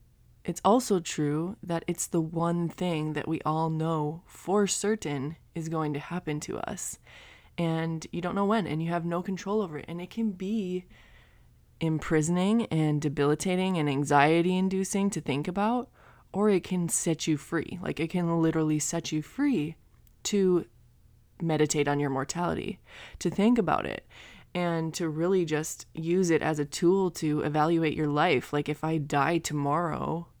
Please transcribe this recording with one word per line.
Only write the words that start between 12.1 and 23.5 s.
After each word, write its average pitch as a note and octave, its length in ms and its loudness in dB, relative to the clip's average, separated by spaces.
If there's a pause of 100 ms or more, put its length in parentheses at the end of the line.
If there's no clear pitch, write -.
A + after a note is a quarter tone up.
and D3+ 340 2
debilitating D#3 760 0
and D3 120 2
anxiety-inducing E3+ 1200 2
to E3+ 120 -4
think C#3+ 260 -2
about, G#3+ 420 -2 (420)
or G#3 180 2
it F#3 140 4
can F3 260 -2
set - 380 -2
you D#3 100 2
free. - 440 -6
Like, D3+ 180 -4
it D#3+ 100 -2
can E3+ 320 0
literally D#3+ 380 2
set D#3+ 320 -4
you D#3 100 -2
free E3+ 540 -2 (480)
to F#3 420 2 (760)
meditate D3+ 460 2
on C#3+ 120 2
your D3 100 0
mortality, E3 720 -2 (400)
to F3+ 100 0
think G#3+ 280 4